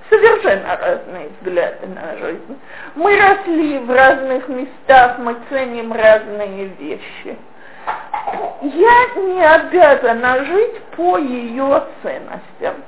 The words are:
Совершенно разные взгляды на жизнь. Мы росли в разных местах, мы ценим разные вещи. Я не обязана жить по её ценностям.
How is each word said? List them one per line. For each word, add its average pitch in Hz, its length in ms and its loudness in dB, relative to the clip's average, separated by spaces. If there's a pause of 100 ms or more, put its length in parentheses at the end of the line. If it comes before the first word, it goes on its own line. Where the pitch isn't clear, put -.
(100)
Совершенно 381 640 2
разные 170 520 -6
взгляды 175 580 -6
на 175 320 -12
жизнь. 170 400 -12 (360)
Мы 403 220 2
росли 339 640 2
в 240 120 -8
разных 262 580 2
местах, 254 720 2
мы 240 180 -6 (120)
ценим 240 440 -6
разные 208 760 0 (120)
вещи. - 580 -14 (1300)
Я 466 440 4 (100)
не 370 300 0
обязана 262 1000 4
жить 403 360 -2 (160)
по 359 220 0
её 262 680 -2 (160)
ценностям. - 760 -10 (120)